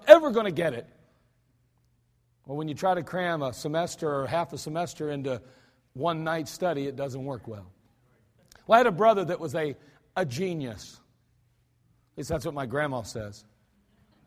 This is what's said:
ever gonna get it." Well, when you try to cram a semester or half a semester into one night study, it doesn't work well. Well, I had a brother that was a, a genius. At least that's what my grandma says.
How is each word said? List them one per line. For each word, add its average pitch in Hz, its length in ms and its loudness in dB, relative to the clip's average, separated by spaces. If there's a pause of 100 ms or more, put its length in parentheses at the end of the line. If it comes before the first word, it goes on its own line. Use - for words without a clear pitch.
ever 311 220 12
gonna 214 220 0
get 156 220 -2
it." 117 140 -10 (1600)
Well, 135 120 -8
when 156 100 -6
you 147 80 -6
try 185 180 2
to 175 100 -2
cram 175 380 -2
a 131 120 -4
semester 156 680 -2
or 131 60 -4
half 165 240 -2
a 147 60 -10
semester 156 520 -6
into 135 320 -4 (520)
one 160 320 -4
night 160 240 -4
study, 147 380 -2
it 131 100 -8
doesn't 135 260 -8
work 131 240 -10
well. 101 240 -14 (960)
Well, 208 80 8
I 233 40 12
had 247 80 6
a 226 40 2
brother 196 340 6
that 170 140 -2
was 151 160 -6
a, 151 220 -2 (400)
a 185 80 0
genius. 139 720 -8 (1120)
At - 60 -20
least 147 120 -8
that's 156 160 -2
what 160 80 -6
my 139 120 -4
grandma 135 380 -2
says. 104 420 -12 (800)